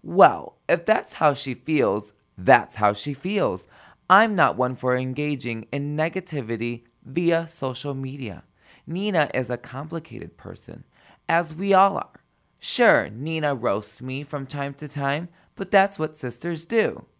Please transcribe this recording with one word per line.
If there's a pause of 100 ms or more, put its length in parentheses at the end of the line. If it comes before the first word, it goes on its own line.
well, (120)
if
that's
how
she
feels, (240)
that's
how
she
feels. (420)
I'm
not
one
for
engaging
in
negativity (200)
via
social
media. (420)
Nina
is
a
complicated
person, (440)
as
we
all
are. (380)
Sure,
Nina
roasts
me
from
time
to
time, (280)
but
that's
what
sisters
do. (140)